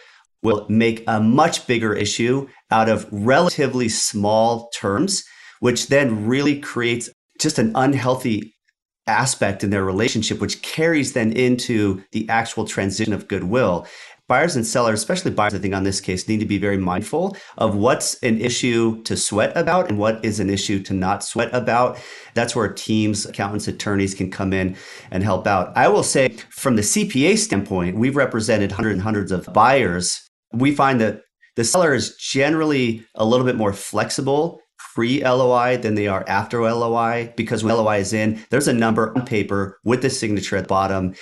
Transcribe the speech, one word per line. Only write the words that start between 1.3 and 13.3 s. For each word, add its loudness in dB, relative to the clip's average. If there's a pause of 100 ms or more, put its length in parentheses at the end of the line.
bigger 0
issue 0 (220)
out 4
of 0
relatively 2
small 0
terms, -2 (360)
which 0
then 2
really 2
creates -4 (280)
just -2
an 2
unhealthy 0 (520)
aspect 0
in 0
their 0
relationship, 0
which -4
carries 0
then 0
into 0 (100)
the -4
actual 0
transition -2
of -6
goodwill. 0 (420)